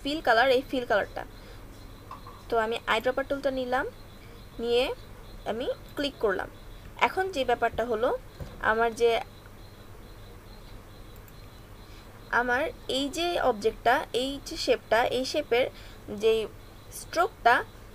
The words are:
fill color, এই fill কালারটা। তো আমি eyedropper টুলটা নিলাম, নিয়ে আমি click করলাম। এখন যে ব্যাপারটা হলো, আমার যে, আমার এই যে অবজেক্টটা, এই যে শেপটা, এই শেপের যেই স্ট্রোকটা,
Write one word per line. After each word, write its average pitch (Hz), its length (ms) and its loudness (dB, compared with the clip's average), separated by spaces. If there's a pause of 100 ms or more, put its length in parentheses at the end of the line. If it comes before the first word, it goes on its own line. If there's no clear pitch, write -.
fill 294 180 -2
color, 247 280 8
এই 262 120 6
fill 254 240 -2
কালারটা। - 400 2 (1200)
তো 233 80 4
আমি 226 300 2
eyedropper 254 400 2
টুলটা 277 240 0
নিলাম, 262 360 0 (720)
নিয়ে 240 340 2 (520)
আমি 240 240 -2 (260)
click 285 240 -2
করলাম। 202 280 2 (540)
এখন 381 300 2
যে 269 140 0
ব্যাপারটা 233 400 2
হলো, 240 320 2 (440)
আমার 226 340 2
যে, 233 240 4 (3000)
আমার 247 400 4 (160)
এই 269 220 0
যে 339 300 0
অবজেক্টটা, 233 760 4
এই 269 320 -2
যে 330 120 -8
শেপটা, 226 460 4
এই 254 220 2
শেপের 262 420 2 (420)
যেই 214 380 4 (440)
স্ট্রোকটা, 320 720 4 (320)